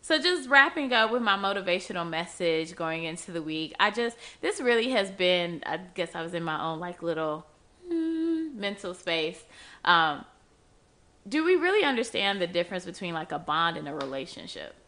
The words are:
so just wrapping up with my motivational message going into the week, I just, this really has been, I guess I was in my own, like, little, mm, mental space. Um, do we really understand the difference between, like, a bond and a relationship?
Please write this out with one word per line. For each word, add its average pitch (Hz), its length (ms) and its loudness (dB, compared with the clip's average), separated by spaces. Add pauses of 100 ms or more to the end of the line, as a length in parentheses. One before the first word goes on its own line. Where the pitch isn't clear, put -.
so 311 160 2
just 311 300 0
wrapping 277 440 6
up 220 180 4
with 240 100 0
my 196 160 2
motivational 185 720 -2
message 165 680 -2
going 165 280 -4
into 165 280 -8
the 165 100 -4
week, 156 380 -6
I 208 120 6
just, 233 260 -2 (240)
this 392 180 -2
really 240 300 2
has 196 220 0
been, 180 540 2
I 160 120 -4
guess 180 380 -6
I 165 80 -6
was 175 100 -8
in 170 100 -4
my 156 180 -2
own, 160 180 -4
like, 175 240 -8
little, 160 420 -2 (420)
mm, 330 680 -2
mental 202 400 -6
space. 165 480 -4 (420)
Um, 160 400 4 (1040)
do 302 140 2
we 370 120 6
really 359 300 4
understand 202 560 0
the 175 60 2
difference 180 360 -2
between, 175 300 -8
like, 160 180 -6
a 147 80 -4
bond 165 380 0
and 151 100 -8
a 143 60 -8
relationship? 131 800 -8 (140)